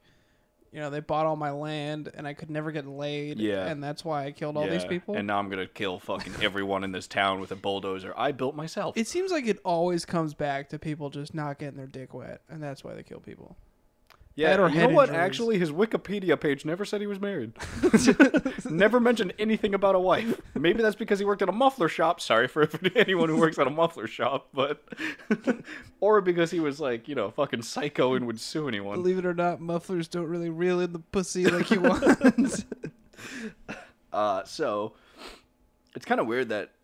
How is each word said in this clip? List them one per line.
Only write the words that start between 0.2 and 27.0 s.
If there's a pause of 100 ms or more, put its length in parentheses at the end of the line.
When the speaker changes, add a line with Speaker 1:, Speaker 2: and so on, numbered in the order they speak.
Speaker 1:
you
know,
they
bought
all
my
land
and
I
could
never
get
laid.
Speaker 2:
Yeah.
Speaker 1:
And
that's
why
I
killed
all
these
Speaker 2:
Yeah.
Speaker 1:
people.
Speaker 2:
And
now
I'm
gonna
kill
fucking
everyone
in
this
town
with
a
bulldozer
I
built
myself.
Speaker 1:
It
seems
like
it
always
comes
back
to
people
just
not
getting
their
dick
wet,
and
that's
why
they
kill
people. (760)
Speaker 2:
Yeah,
Speaker 1:
That
or
Speaker 2:
you
know
Speaker 1:
head
Speaker 2:
what?
Speaker 1:
injuries.
Speaker 2:
Actually,
his
Wikipedia
page
never
said
he
was
married. (560)
Speaker 1:
<laughs>
Speaker 2:
Never
mentioned
anything
about
a
wife. (140)
Maybe
that's
because
he
worked
at
a
muffler
shop.
Sorry
for (160)
<laughs>
anyone
who
works
at
a
muffler
shop,
but (600)
<laughs>
or
because
he
was,
like,